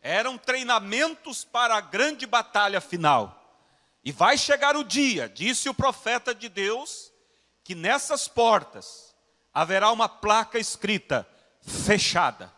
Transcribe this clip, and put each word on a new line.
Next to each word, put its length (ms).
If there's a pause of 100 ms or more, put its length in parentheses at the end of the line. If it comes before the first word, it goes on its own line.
Eram 340
treinamentos 1080
para 340
a 40
grande 440
batalha 560
final. 540 (680)
E 80
vai 240
chegar 400
o 80
dia, 460
disse 400
o 40
profeta 600
de 160
Deus, 640 (500)
que 120
nessas 520
portas 880 (380)
haverá 380
uma 160
placa 500
escrita, 680 (340)
"Fechada." 960